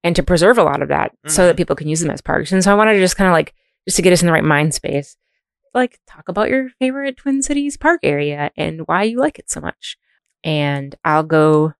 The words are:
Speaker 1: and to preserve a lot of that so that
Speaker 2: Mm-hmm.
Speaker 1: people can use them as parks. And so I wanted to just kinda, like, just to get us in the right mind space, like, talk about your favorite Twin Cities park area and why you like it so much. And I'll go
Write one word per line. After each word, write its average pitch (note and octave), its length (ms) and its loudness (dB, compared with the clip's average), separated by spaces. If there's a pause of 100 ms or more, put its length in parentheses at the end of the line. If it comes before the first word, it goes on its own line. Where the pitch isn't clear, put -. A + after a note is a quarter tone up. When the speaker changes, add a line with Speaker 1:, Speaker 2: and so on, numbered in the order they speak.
Speaker 1:
and E3+ 140 0
to F3+ 60 0
preserve F3+ 360 4
a F3+ 60 4
lot D3 180 0
of D3 60 -6
that C#3+ 240 -2 (140)
so D#3 200 2
that E3+ 60 6
Speaker 2:
Mm-hmm. - 40 2
Speaker 1:
people - 200 -2
can D3+ 120 -8
use D#3+ 120 -2
them D#3+ 100 -2
as - 100 -8
parks. - 320 -4
And F#3+ 100 2
so G3 100 2
I - 20 4
wanted G#3+ 200 2
to G3 60 2
just F#3 160 0
kinda, F#3+ 160 2
like, D#3 220 0 (320)
just F#3+ 100 -4
to F3 60 0
get F3+ 100 6
us E3+ 100 4
in F3 40 2
the E3+ 60 2
right - 120 0
mind D3+ 300 2
space, - 420 -8 (580)
like, B3 320 -2
talk - 220 -20
about F#3+ 220 -2
your C4 180 -2 (100)
favorite C4 380 -6
Twin C#4 260 -4
Cities C#4+ 340 -4
park E4 260 0
area D3 540 -2
and D#3+ 300 -6
why F3+ 180 -2
you A3+ 140 -4
like D4 200 -2
it - 120 -18
so - 100 -8
much. - 360 -12 (460)
And C#3+ 520 -4 (100)
I'll D#3 200 2
go D#3 560 2